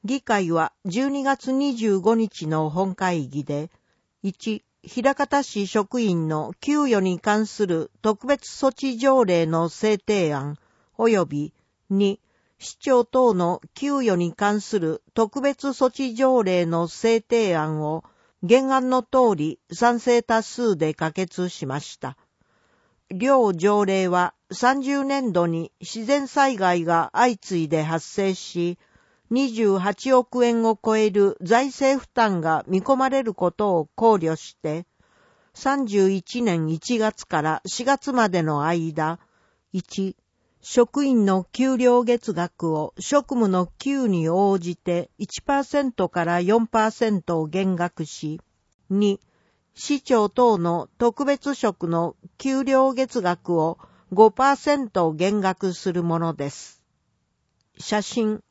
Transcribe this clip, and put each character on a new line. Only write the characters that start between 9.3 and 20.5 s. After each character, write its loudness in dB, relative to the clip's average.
の 0
制 0
定 -2
案、 -8
及 2
び、 -8
二、 0
市 -16
長 2
等 2
の 0
給 -2
与 2
に -2
関 0
す -4
る -4
特 -2
別 -2
措 0
置 -4
条 2
例 2
の -2
制 0
定 0
案 -2
を、 -6
原 4
案 0
の 2
通 2
り -4
賛 0
成 2
多 0
数 -2